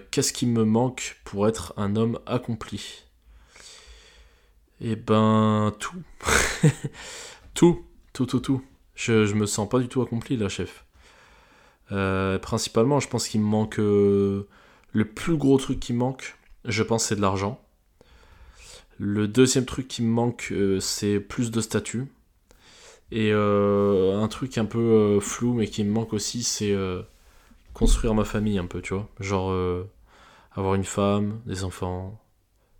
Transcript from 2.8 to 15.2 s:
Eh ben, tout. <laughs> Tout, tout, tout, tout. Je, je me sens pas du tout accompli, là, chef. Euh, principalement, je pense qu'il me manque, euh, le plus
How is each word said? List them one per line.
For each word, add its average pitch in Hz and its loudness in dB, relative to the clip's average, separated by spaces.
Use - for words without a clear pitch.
Eh 113 -4
ben, 107 4
tout. 175 -10
<laughs> - -4
Tout, - 4
tout, 127 -4
tout, 123 -2
tout. 131 -2
Je, 110 2
je 101 0
me 107 2
sens 104 -2
pas 123 0
du 123 0
tout 127 0
accompli, 120 -4
là, 101 -2
chef. - -10
Euh, 95 -2
principalement, 120 0
je - -6
pense - -4
qu'il 107 0
me 107 0
manque, 107 0
euh, 101 2
le 107 2
plus - -2